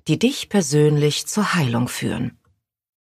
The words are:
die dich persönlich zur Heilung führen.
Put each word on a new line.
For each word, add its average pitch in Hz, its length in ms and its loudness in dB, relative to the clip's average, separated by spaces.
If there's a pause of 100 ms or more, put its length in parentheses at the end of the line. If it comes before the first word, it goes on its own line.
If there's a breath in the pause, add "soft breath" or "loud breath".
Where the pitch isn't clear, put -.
die 151 120 2
dich - 300 -2
persönlich 147 800 2
zur - 260 -2
Heilung 123 340 0
führen. 117 500 -6 (640)